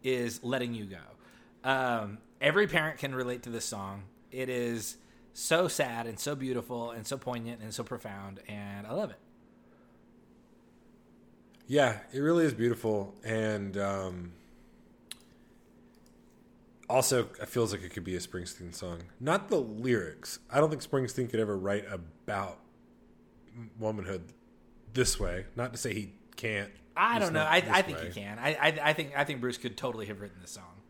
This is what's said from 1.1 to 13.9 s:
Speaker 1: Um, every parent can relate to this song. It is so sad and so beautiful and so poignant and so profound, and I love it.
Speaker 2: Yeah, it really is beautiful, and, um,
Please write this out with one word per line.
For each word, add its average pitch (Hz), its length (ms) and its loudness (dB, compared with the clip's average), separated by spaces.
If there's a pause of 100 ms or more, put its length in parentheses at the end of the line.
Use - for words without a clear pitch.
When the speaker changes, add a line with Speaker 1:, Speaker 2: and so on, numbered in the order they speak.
Speaker 1:
Um, 117 480 2 (220)
every 160 260 6
parent 156 320 2
can 139 160 -2
relate 123 300 -2
to 123 60 -10
this 117 140 -4
song. 98 400 -6 (280)
It 127 160 -4
is 120 480 -2 (380)
so 170 340 4
sad 117 380 0
and 110 120 -6
so 147 160 -2
beautiful 123 580 -4
and 113 140 -10
so 139 100 -4
poignant 120 460 -6
and 107 120 -10
so - 100 -4
profound, 101 640 -8
and 101 380 -8
I 113 60 -8
love 175 180 -2
it. 92 80 -16 (2500)
Speaker 2:
Yeah, 123 320 6 (140)
it 131 80 -4
really 165 260 6
is 135 80 4
beautiful, 110 680 2
and, 107 540 0
um, 95 560 -2 (2500)